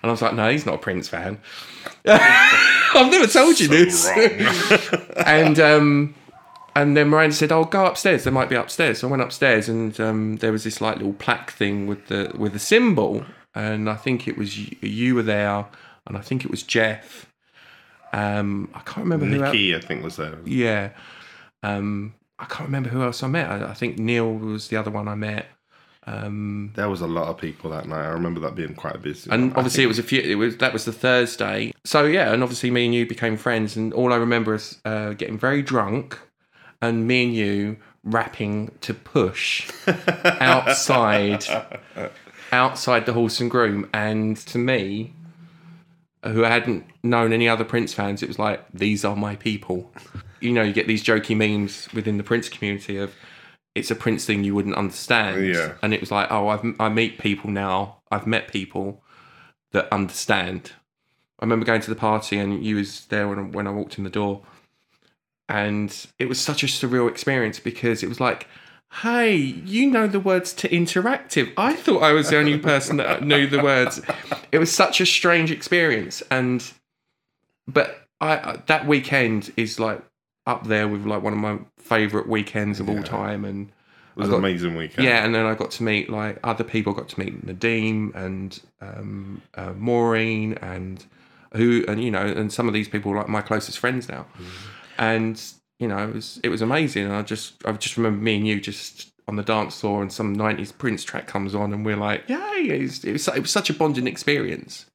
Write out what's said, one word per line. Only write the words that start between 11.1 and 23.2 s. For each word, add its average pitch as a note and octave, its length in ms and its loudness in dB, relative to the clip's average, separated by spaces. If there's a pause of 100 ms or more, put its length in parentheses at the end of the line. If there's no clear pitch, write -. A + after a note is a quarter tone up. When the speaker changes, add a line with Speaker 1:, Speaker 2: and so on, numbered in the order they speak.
Speaker 1:
plaque - 400 -4
thing G2+ 340 -2
with G2+ 220 -6
the, G2+ 280 -4
with G#2 160 -2
the G#2 60 -6
symbol, C#3 640 4 (300)
and G#2+ 340 -2
I G#2+ 80 -2
think B2 300 -2
it A2 100 -4
was G#2 220 -6
y-, G#2 220 -12
you A2+ 340 0
were A#2 80 4
there, G#2 440 0 (400)
and G#2 100 -8
I G2 40 -8
think B2+ 240 -6
it - 60 -6
was - 140 -6
Jeff. - 640 -2 (840)
Um, G2+ 640 -4
I - 60 -14
can't - 240 -12
remember D#3+ 220 0
who C#3 160 0
el- C#3 100 0
Speaker 2:
Nikki, F#2+ 240 2
I D#2+ 40 -6
think, C2+ 220 -8
was D#2+ 140 -10
there. D#2 280 -8
Speaker 1:
Yeah. A2 460 0 (720)
Um, G#2 520 -6 (260)
I - 60 -14
can't - 220 -12
remember C3+ 200 -4
who B2+ 140 -4
else B2 200 -4